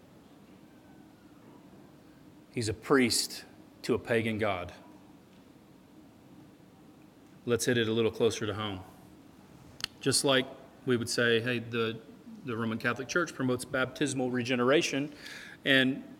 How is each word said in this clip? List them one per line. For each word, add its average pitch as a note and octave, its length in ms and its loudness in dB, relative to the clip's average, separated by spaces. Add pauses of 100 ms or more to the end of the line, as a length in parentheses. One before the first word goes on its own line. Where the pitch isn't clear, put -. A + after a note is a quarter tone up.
(2500)
He's A2+ 180 -4
a G#2+ 60 -2
priest - 680 2 (380)
to - 120 0
a G#2+ 40 0
pagan A2+ 400 0
god." F#2+ 340 -2 (2750)
Let's A#2+ 200 2
hit B2 120 4
it A2 100 2
a A2 40 0
little A2+ 180 2
closer A2 340 0
to G#2 100 -4
home. G2+ 260 -6 (1200)
Just - 240 0
like C3 220 4 (400)
we B2+ 100 4
would A2+ 120 -4
say, A#2 320 4
"Hey, A#2+ 200 -2
the, A2+ 380 -2 (460)
the A#2+ 120 -6
Roman A2+ 220 -2
Catholic B2 280 -2
Church E3+ 260 -2
promotes B2+ 320 -2
baptismal C3 680 -2
regeneration," C3+ 840 2 (500)
and C3+ 380 4 (180)